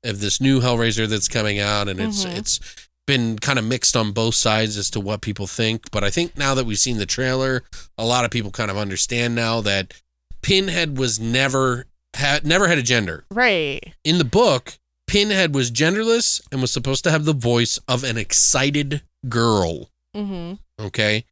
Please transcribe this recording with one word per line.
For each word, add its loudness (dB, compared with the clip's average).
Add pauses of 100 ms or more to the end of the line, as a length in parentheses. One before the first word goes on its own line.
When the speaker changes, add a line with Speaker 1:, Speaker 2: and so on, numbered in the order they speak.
Speaker 1:
of -6
this -2
new 4
Hellraiser 2
that's -2
coming -2
out. 0
And -6
it's, -2
Speaker 2:
Mm-hmm. -8
Speaker 1:
it's -2 (460)
been 0
kind 0
of -2
mixed 0
on 0
both 0
sides 0
as -4
to -4
what -6
people -6
think. -4
But -2
I 2
think -4
now 0
that 0
we've -2
seen 0
the -2
trailer, -2 (340)
a -6
lot 2
of -2
people -4
kind -4
of -4
understand -2
now 0
that 0 (480)
Pinhead 0
was 0
never, 0 (280)
ha-, 2
never 4
had 4
a 0
gender. 0
Speaker 2:
Right. -2 (100)
Speaker 1:
In 2
the 2
book, 2 (320)
Pinhead 2
was 2
genderless 2 (100)
and -2
was 0
supposed -2
to 4
have 2
the 2
voice 2 (100)
of 0
an -2
excited 2 (260)
girl. 2 (260)
Speaker 2:
Mm-hmm. -8 (320)
Speaker 1:
Okay? 0